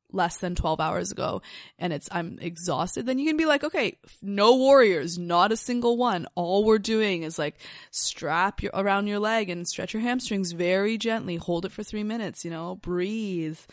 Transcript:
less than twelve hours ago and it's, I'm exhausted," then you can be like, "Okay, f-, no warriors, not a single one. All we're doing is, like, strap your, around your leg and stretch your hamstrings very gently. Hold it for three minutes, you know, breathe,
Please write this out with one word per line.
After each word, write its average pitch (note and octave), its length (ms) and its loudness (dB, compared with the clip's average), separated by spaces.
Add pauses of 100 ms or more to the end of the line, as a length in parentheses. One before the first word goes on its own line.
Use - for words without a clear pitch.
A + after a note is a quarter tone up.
(100)
less F3 280 -2
than F3+ 160 -4
twelve D#3+ 260 -2
hours F3 320 -2
ago - 300 -4 (360)
and F3 140 -2
it's, - 180 -6
I'm F3 300 -6
exhausted," F3 640 -4
then B3+ 140 -2
you C#4+ 80 -2
can D#4 100 0
be D#4+ 100 2
like, C#4+ 160 4
"Okay, D4 420 -2
f-, - 180 -20
no G3+ 340 6
warriors, A3 600 6
not F3 340 4
a A3+ 40 2
single A#3+ 420 0
one. A3+ 360 0
All F3+ 300 2
we're A3 140 6
doing G#3+ 460 0
is, D#3+ 140 -4
like, D3+ 200 -4 (320)
strap F3 720 -2
your, - 120 -6
around G3+ 320 2
your G#3 120 -2
leg G#3+ 320 0
and F3 180 -6
stretch - 240 -6
your A3 100 -4
hamstrings A3 500 -2
very F#3 460 2
gently. A3 380 -4
Hold E3+ 300 -4
it - 60 -12
for G#3+ 100 -10
three G#3+ 220 -6
minutes, G#3+ 400 -6
you E3+ 60 -8
know, E3+ 260 -8
breathe, F3+ 800 -4 (140)